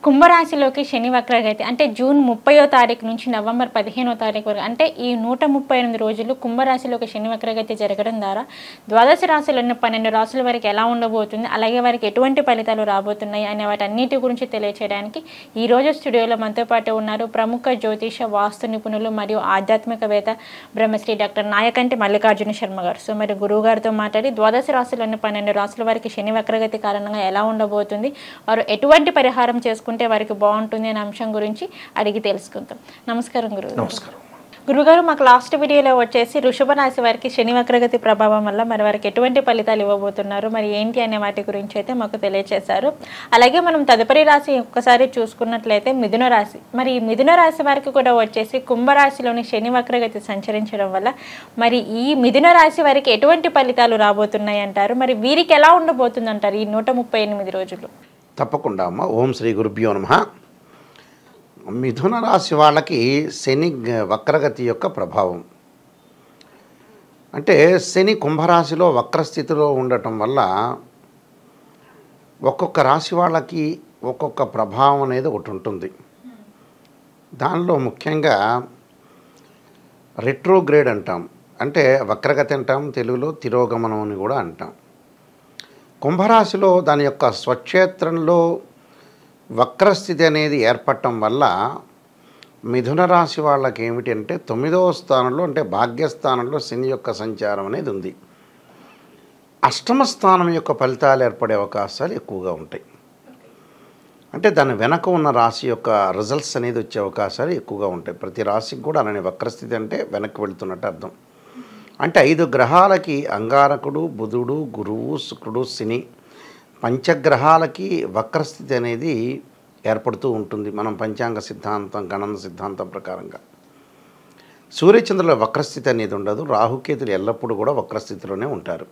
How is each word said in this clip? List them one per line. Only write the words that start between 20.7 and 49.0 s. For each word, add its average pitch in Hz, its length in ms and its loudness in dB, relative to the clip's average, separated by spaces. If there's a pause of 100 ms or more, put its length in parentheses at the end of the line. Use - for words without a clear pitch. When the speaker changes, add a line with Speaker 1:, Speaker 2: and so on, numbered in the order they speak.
Speaker 1:
బ్రహ్మశ్రీ 220 460 -2
డాక్టర్ 208 320 -4
నాయకంటి 240 480 0
మల్లికార్జున 208 580 2
శర్మ 190 260 -8
గారు. - 200 -6
So 214 120 -4
మరి 208 240 0
గురువు 208 240 0
గారితో 220 240 2 (100)
మాట్లాడి 214 380 -2
ద్వాదశ 233 260 4 (120)
రాశులు 240 300 -2
ఉన్న 220 180 -6
పన్నెండు 208 340 -2
రాశుల 208 300 -4
వారికి 220 260 -4
శని 214 240 -4
వక్రగతి 220 480 -2
కారణంగా 208 340 -4 (100)
ఎలా 202 200 0
ఉండబోతుంది, 208 580 -2 (380)
వారు 226 160 0 (140)
ఎటువంటి 302 420 6
పరిహారం 240 460 2
చేసుకుంటే 226 220 -4 (220)
వారికి 214 320 -2
బాగుంటుంది 220 480 0
అనే 214 140 -6
అంశం 208 320 -8
గురించి 214 280 -6 (360)
అడిగి 208 260 -2
తెలుసుకుందాం. - 520 -6 (320)
నమస్కారం 233 460 -4
గురువు 190 140 -10
గారు. - 100 -6
Speaker 2:
నమస్కారం. - 380 -8 (500)
Speaker 1:
గురుగారు, 302 400 6
మాకు 294 200 0
లాస్ట్ 247 340 6
వీడియోలో 285 380 4
వచ్చేసి 233 420 0
వృషభ 254 380 2
రాశి 262 240 0
వారికి 233 320 0
శని 233 200 2
వక్రగతి 247 480 2
ప్రభావం 214 440 4
వల్ల 202 140 -2 (100)
మరి 208 140 0
వారికి 208 240 -2
ఎటువంటి 254 360 2
ఫలితాలు 220 400 0
ఇవ్వబోతున్నారు, 202 720 -2
మరి 214 120 -2 (120)
ఏంటి 233 260 -2
అనే 214 180 -4
వాటి 202 240 -4
గురించి 202 320 -8
అయితే 254 220 -6
మాకు 214 220 -6
తెలియచేశారు. 196 680 -2 (460)
అలాగే 254 300 8
మనం 320 140 2 (100)
తదుపరి 240 380 6
రాశి 294 240 4 (120)
ఒక్కసారి 247 520 4
చూసుకున్నట్లయితే 226 760 -2 (100)
మిథున 226 320 2
రాశి, 208 260 0 (200)
మరి 262 180 0
ఈ - 100 0
మిథున 262 320 4
రాశి 320 280 4
వారికి 277 280 0
కూడా 247 240 4
వచ్చేసి 220 380 -2 (120)
కుంభరాశిలోని 247 800 4